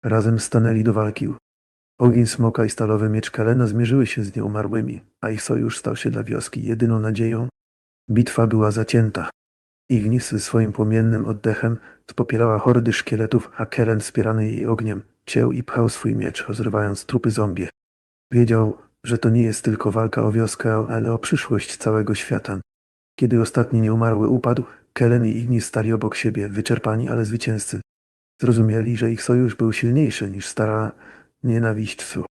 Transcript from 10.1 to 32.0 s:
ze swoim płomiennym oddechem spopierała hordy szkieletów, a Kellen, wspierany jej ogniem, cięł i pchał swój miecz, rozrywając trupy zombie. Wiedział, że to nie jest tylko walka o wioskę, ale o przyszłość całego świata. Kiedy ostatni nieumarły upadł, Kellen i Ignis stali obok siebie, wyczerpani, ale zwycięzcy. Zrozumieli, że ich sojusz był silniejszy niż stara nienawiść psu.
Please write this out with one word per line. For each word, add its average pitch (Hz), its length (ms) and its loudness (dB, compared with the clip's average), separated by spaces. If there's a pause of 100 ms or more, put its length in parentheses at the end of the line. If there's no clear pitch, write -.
ze 107 100 -2
swoim 110 320 2
płomiennym 110 540 2
oddechem 113 500 -2 (340)
spopierała 117 480 0
hordy 117 340 4
szkieletów, 110 640 -2
a 113 100 -4
Kellen, 113 340 0
wspierany 110 500 -2
jej - 160 -4
ogniem, 110 360 -2 (240)
cięł 120 260 2
i 120 100 -4
pchał 117 260 0
swój 110 260 -4
miecz, - 320 -6
rozrywając 104 600 -4
trupy 117 240 0
zombie. 101 380 -2 (640)
Wiedział, 113 460 4 (260)
że 120 140 -2
to 117 120 2
nie 117 120 4
jest 110 220 -2
tylko 107 260 0
walka 110 320 0
o 107 100 2
wioskę, 110 560 0
ale 113 240 -2
o 117 60 -2
przyszłość - 580 -2
całego 110 380 0
świata. 101 460 -6 (580)
Kiedy 117 220 4
ostatni 113 400 0
nieumarły 110 480 2
upadł, 120 360 2 (280)
Kellen 120 340 4
i 110 100 0
Ignis 117 300 0
stali 107 260 -2
obok 110 220 -2
siebie, 101 340 -2
wyczerpani, 110 600 -2
ale 117 160 0
zwycięzcy. 110 560 -4 (600)
Zrozumieli, 113 560 2
że 113 140 0
ich 113 120 -4
sojusz 123 320 2
był 113 180 0
silniejszy 120 580 0
niż 98 160 -10
stara 110 460 -2 (500)
nienawiść 113 540 -2
psu. - 340 -10